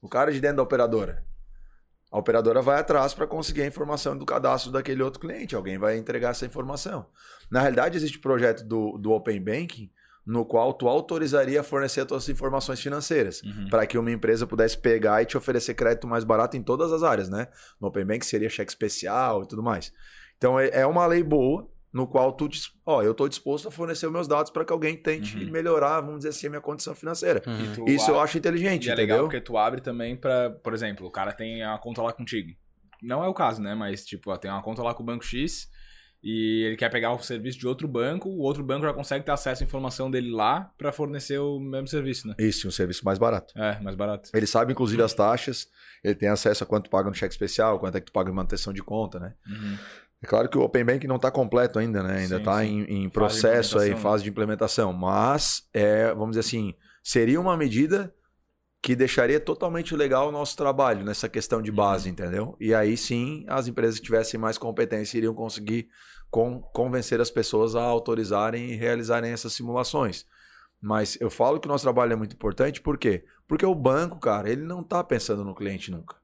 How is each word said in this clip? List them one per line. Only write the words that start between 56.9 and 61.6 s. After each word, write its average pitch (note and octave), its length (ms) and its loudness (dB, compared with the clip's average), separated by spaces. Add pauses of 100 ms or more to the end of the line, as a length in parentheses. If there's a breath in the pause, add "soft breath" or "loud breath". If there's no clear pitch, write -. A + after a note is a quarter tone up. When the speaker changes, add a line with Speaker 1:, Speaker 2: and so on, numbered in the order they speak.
Speaker 1:
seria B2+ 380 4
uma F3+ 160 2
medida D#3 560 2 (720)
que B2+ 120 2
deixaria C3+ 440 4
totalmente E3 560 -4
legal C#3 340 2
o - 20 -6
nosso D3 240 -4
trabalho C3 480 2
nessa G#2 240 -4
questão - 320 -2
de G#2+ 120 -4